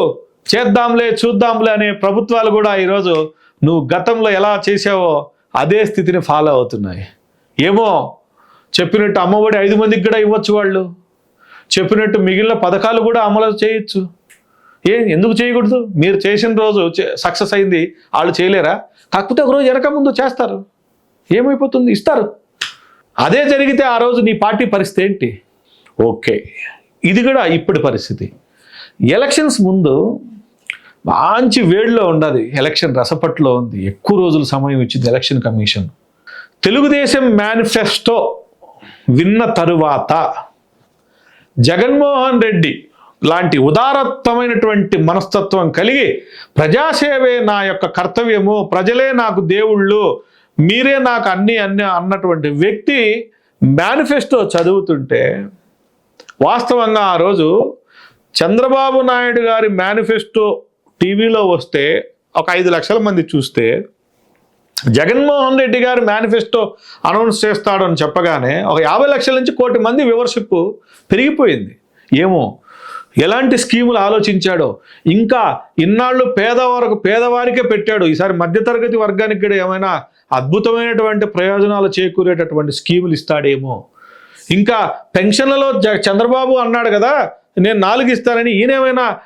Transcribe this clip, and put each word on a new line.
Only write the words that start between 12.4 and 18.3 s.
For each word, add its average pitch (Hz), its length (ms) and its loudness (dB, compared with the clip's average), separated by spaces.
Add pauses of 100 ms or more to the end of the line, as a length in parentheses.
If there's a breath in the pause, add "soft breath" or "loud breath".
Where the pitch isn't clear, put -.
పథకాలు 220 480 0
కూడా 233 200 2
అమలు 214 440 0
చేయొచ్చు. 214 520 -4 (720 soft breath)
ఏ, 220 220 2
ఎందుకు 196 200 2
చేయకూడదు? 240 640 0
మీరు 180 200 2
చేసిన 208 400 0
రోజు 214 440 0
చే-, - 160 -4
సక్సెస్ - 380 -4
అయింది, 180 400 0 (200 loud breath)
వాళ్ళు 170 280 0